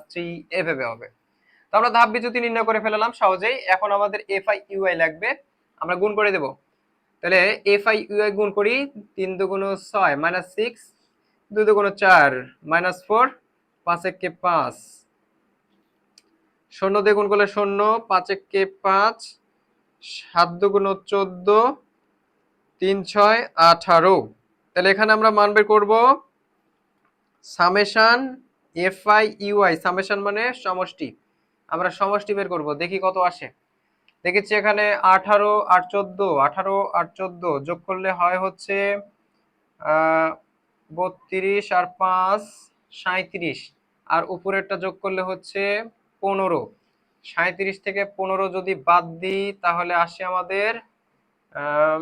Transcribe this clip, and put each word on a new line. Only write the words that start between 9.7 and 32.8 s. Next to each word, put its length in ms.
ছয়, 400
মাইনাস 380
সিক্স, 260
দুই 120
দুগুণ 260
চার, 400
মাইনাস 460
ফোর, 220
পাঁচ 220
একে 220
পাঁচ, 460
শূন্য 300
দিয়ে 140
গুণ 140
করলে 180
শূন্য, 640
পাঁচ 220
একে 360
পাঁচ, 560
সাত 460
দুগুণ 460
চোদ্দ, 800
তিন 260
ছয় 500
আঠারো। 720
তাহলে 160
এখানে 220
আমরা 180
মান 240
বের 100
করব 280
সামেশন 920
এফআই 680
ইউআই, 360
সামেশন 440
মানে 340
সমষ্টি। 600
আমরা 220
সমষ্টি 440
বের 140
করব, 260
দেখি 280